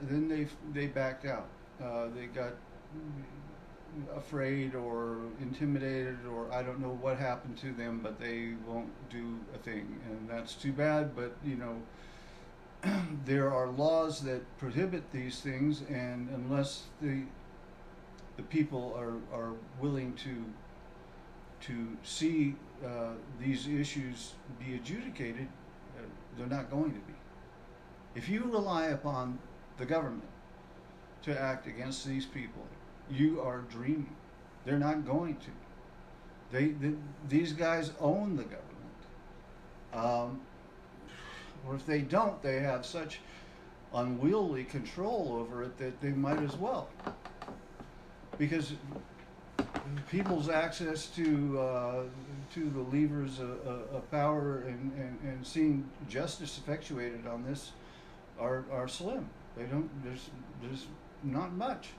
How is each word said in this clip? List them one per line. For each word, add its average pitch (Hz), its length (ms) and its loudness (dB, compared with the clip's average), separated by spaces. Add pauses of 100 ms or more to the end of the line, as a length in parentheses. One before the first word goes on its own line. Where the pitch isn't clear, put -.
then 147 260 4
they, 151 180 2 (260)
they 143 140 2
backed 135 380 0
out. 117 220 0 (360)
Uh, 117 320 0
they 123 120 -6
got 123 260 -2 (1600)
afraid 139 600 2
or 117 440 0 (220)
intimidated, 131 800 2 (120)
or 117 220 -2
I 123 100 2
don't 127 180 -2
know 127 200 0
what 131 180 4
happened 123 400 0
to 135 140 -4
them, 117 300 -2
but 107 180 -4
they 117 340 -2 (120)
won't 117 240 -2 (180)
do 117 300 -4 (160)
a - 40 -8
thing. 107 400 -4 (120)
And 110 180 -6
that's 117 260 -4
too 139 180 0
bad, 147 440 4
but, 123 180 -2 (100)
you 135 120 0
know, 117 200 -2 (1040)
<clears throat> 175 420 2
there 139 280 6
are 127 160 4
laws 151 540 6
that 127 200 2 (160)
prohibit 156 540 2
these 127 280 -2
things, 143 480 4
and 123 460 0
unless 135 500 2 (160)
the, 139 220 2 (1120)
the - 80 -8
people 135 540 2
are, 117 180 -2 (220)
are 117 140 0 (280)
willing 131 340 2
to, 123 300 -4 (1200)
to 117 360 -2
see, 156 520 6 (300)
uh, 117 280 -2 (260)
these 127 300 2
issues 143 640 0 (260)
be 127 180 -4
adjudicated, 131 680 -4 (520)
uh, 117 40 -10 (360)
they're 123 80 -2
not 135 240 0
going 147 220 4
to - 80 -6
be. - 120 -12 (1000)
If 120 140 -4
you 220 160 4
rely 196 420 4
upon 135 520 2 (380)
the 127 80 -2
government 131 400 2 (960)
to 147 160 2
act 131 280 2
against 131 400 -4
these 135 180 2
people, 113 400 -6 (460)
you 147 320 8
are 127 160 2 (120)
dreaming. 135 440 0 (500)
They're 139 140 4
not 151 280 4
going 151 300 2
to. - 140 -10 (1080)
They, 143 120 8
they, 147 260 4 (340)
these 156 240 6
guys 165 480 4
own 196 360 6
the 120 80 2
government. - 200 -8 (1300)
Um, 120 480 2 (1300)
or 131 80 -2
if 135 120 -4
they 151 140 6
don't, 185 420 4
they 135 180 4
have 131 260 2
such - 340 -4 (720)
unwieldy 131 720 4
control 147 760 0
over 120 240 -2
it 127 140 -6
that 127 220 -4
they 143 100 2
might 139 320 6
as 143 140 0
well. 214 320 0 (1500)
Because 147 340 4 (1400)
people's 175 380 2
access 160 600 2
to, 143 520 6
uh, 127 420 2 (520)
to 160 160 2
the 135 100 0 (160)
levers 147 440 4
of, 123 100 -2 (160)
of, 123 280 -2
of 123 160 -4
power 143 560 4
and, 127 300 -2
and, 127 280 -4
and 131 220 -4
seeing 151 420 6 (200)
justice 160 500 -2
effectuated 120 680 -2
on 120 180 -2
this 139 280 -4 (640)
are, 131 340 4
are 127 160 2
slim. 202 400 -2 (280)
They 117 80 -4
don't, 147 260 2 (140)
there's, 127 260 -6 (320)
there's 131 240 -6 (360)
not 147 320 0
much. 226 340 0 (100)